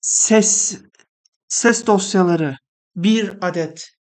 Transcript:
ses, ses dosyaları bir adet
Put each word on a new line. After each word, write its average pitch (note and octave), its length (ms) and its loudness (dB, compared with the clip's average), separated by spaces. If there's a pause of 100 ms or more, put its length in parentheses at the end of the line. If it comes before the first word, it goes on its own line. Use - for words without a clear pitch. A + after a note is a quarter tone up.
ses, - 800 0 (640)
ses A#3 380 0
dosyaları F3 680 2 (400)
bir G3 440 0
adet E3 480 -6 (160)